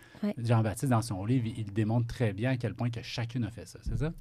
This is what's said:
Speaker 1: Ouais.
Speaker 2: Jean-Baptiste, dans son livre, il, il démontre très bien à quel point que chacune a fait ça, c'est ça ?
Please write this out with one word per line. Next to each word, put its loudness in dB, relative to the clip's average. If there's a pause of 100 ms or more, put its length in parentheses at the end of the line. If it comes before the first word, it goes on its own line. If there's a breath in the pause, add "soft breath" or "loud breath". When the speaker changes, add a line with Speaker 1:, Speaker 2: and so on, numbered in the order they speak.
(220 loud breath)
Speaker 1:
Ouais. 0
Speaker 2:
Jean-Baptiste, 4
dans 6
son -4
livre, 2
il, -6
il -6
démontre 4
très 0
bien 0
à 2
quel -2
point -2
que -6
chacune -4
a -2
fait -12
ça, -18
c'est -2
ça ? 0